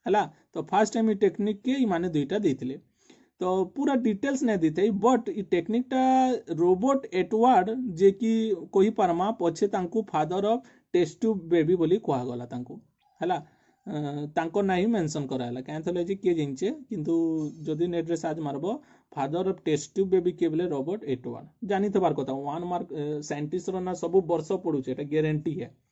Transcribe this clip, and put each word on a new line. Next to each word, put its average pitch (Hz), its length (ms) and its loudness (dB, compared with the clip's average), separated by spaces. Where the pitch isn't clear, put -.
ହେଲା, 185 260 0
ତ 165 80 -6
ଫାଷ୍ଟ 214 320 0
ଟାଇମ୍ 226 160 2
ଏଇ 214 40 2
ଟେକ୍ନିକ୍ 202 480 0
କେ 254 100 0
ଏମାନେ 190 360 0
ଦୁଇଟା 156 300 -2
ଦେଇଥିଲେ। 135 420 -2
ତ 185 240 0
ପୁରା 269 300 -2
ଡିଟେଲ୍ସ 254 480 0
ନାଇଁ 220 160 2
ଦେଇଥାଇ, 165 320 2
ବଟ୍ 226 400 2
ଏଇ 202 120 -4
ଟେକ୍ନିକ୍ଟା 254 880 2
ରବର୍ଟ 185 640 2
ଏଡୱାର୍ଡ, 208 580 4
ଯିଏ 190 160 8
କି 220 440 2
କହିପାରମା, 196 600 4
ପଛେ 170 340 0
ତାଙ୍କୁ 196 380 -2
father 165 280 0
of 220 160 2
test 165 280 2
tube 214 240 0
baby 170 280 4
ବୋଲି 170 220 4
କୁହାଗଲା 123 480 -4
ତାଙ୍କୁ। 127 340 -10
ହେଲା, 175 240 -2
ଅ, 147 460 -4
ତାଙ୍କ 165 280 0
ନାଁ 190 160 2
ହିଁ 190 80 2
ମେନସନ୍ 156 420 0
କରାହେଲା। 127 320 -4
କାଇଁ 156 220 -8
ଥିଲେ 175 220 -2
ଯେ 196 100 -4
କିଏ 185 200 0
ଜାଣିଛେ, 151 360 -2
କିନ୍ତୁ 165 240 -2
ଯଦି 156 240 -2
ନେଟ୍ରେ 170 300 -2
ସର୍ଚ୍ଚ 160 240 -4
ମାରବ, 156 400 -4
father 147 260 -2
of 190 120 -2
test 151 420 -2
tube 190 120 0
baby 180 220 4
କିଏ 165 160 0
ବୋଲେ 165 200 0
ରବର୍ଟ 156 360 -4
ଏଡୱାର୍ଡ। 139 420 -6
ଜାଣିଥିବାର 190 500 2
କଥା, 139 180 -4
ୱାନ୍ 143 320 -6
ମାର୍କ, 175 300 -4
ଅ, 147 260 -4
ସାଇଣ୍ଟିଷ୍ଟର 156 600 -6
ନାଁ 180 140 -4
ସବୁ 175 260 0
ବର୍ଷ 160 320 0
ପଡ଼ୁଛେ, 139 400 -2
ଏଟା 127 100 -6
ଗ୍ୟାରେଣ୍ଟି 156 480 0
ହେ। 123 200 -8